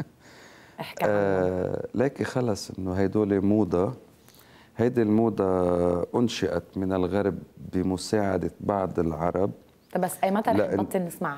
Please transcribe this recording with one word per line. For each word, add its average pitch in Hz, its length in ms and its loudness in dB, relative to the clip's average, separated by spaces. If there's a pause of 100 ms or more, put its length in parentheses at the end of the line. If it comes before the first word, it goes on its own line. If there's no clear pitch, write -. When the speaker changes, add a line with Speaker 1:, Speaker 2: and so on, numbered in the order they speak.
(300)
Speaker 1:
<laughs> - 500 -20
Speaker 2:
أحكي - 260 -6
عنه. 104 80 2
Speaker 1:
آه، 92 840 0
ليكي 123 280 0
خلص 117 480 -2
إنه 92 220 -6
هيدول 98 480 2
موضة. 98 520 2 (840)
هيدي 120 240 2
الموضة 92 1160 2
أنشئت 95 580 -2
من 95 160 -2
الغرب 92 460 0 (340)
بمساعدة 92 840 0
بعض 95 400 -2
العرب. 85 520 0 (420)
Speaker 2:
طيب، 180 100 -2
بس 180 200 -4
أي 190 80 0
متى 214 180 0
رح 190 60 2
Speaker 1:
لأن 196 240 0
Speaker 2:
نبطل 185 260 -2
نسمع 165 320 -8